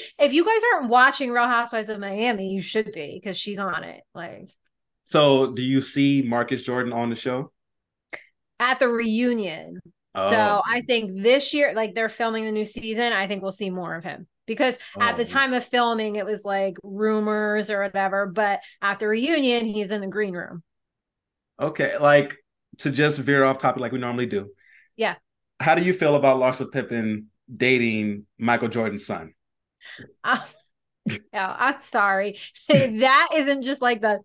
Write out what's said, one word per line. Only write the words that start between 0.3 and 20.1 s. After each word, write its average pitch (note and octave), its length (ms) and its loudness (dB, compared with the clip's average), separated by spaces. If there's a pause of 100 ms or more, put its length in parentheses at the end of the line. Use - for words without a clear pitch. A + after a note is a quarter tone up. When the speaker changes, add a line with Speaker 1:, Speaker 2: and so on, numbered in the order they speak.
Speaker 1:
you D#4+ 120 4
guys A4 160 2 (120)
aren't C#4+ 160 0
watching B3+ 420 4
Real A#3+ 160 2
Housewives A#3 400 -2
of G#3+ 120 -8
Miami, G3 520 -2
you F#3+ 100 -4
should G#3+ 300 -4
be, E3 320 -12
'cause F#3+ 140 -8
she's G#3 200 -8
on G3 280 -6
it. - 180 -18 (100)
Like, - 360 -14 (540)
Speaker 2:
So C3+ 500 4
do A#2 80 -6
you C3+ 180 2
see C#3 420 2
Marcus A#2+ 420 -2
Jordan B2 280 -2
on A#2 180 -2
the A2+ 60 -4
show? B2+ 380 -6 (1080)
Speaker 1:
At B3+ 200 0
the B3+ 100 4
reunion. A3 920 -2 (340)
Speaker 2:
Oh. G3 160 0
Speaker 1:
So G#3 380 4
I A#3+ 140 -2
think A3 420 -2
this C4+ 300 4
year, C#4+ 200 2
like, G#3+ 220 -2
they're A3+ 140 -2
filming A3 360 -4
the A3 60 -4
new G#3+ 140 -2
season. A3+ 480 -2
I G3 140 0
think G3 140 -6
we'll F#3+ 100 -4
see F#3+ 180 -6
more F3 260 -6
of E3 80 -12
him E3 240 -12 (180)
because A#3+ 320 0 (220)
at A#3 160 0
the A#3 80 -2
Speaker 2:
Oh. - 40 -2
Speaker 1:
time C4+ 260 0
of B3 100 0
filming, A3+ 540 0
it G3 80 -4
was, G#3 180 -6
like, G3 400 -2
rumors G#3+ 840 0
or G3+ 120 -2
whatever. G3 460 0
But G3+ 320 0 (220)
at G3+ 180 -2
the G#3+ 80 -2
reunion, A#3+ 580 2
he's G#3 260 -4
in G#3+ 100 -4
the G3 60 -8
green G3 260 -4